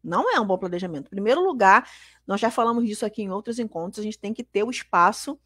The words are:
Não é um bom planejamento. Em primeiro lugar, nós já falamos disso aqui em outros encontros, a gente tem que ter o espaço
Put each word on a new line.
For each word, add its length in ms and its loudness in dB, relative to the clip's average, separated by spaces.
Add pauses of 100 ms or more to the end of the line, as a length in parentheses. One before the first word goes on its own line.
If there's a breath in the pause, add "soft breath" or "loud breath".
Não 320 0
é 60 2
um 80 0
bom 100 2
planejamento. 500 -6
Em 20 -20
primeiro 340 0
lugar, 440 4 (380 loud breath)
nós 140 -2
já 100 0
falamos 360 0
disso 200 -4
aqui 180 -6
em 60 -6
outros 300 -6
encontros, 400 -8
a 40 -8
gente 140 -8
tem 160 -8
que 100 -10
ter 200 -2
o 80 -4
espaço 720 2